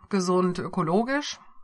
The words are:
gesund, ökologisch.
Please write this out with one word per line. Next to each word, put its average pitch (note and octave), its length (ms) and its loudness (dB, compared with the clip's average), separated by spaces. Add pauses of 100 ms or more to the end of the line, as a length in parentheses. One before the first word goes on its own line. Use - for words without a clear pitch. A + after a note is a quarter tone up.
gesund, F3+ 500 2
ökologisch. G#3+ 800 -2 (240)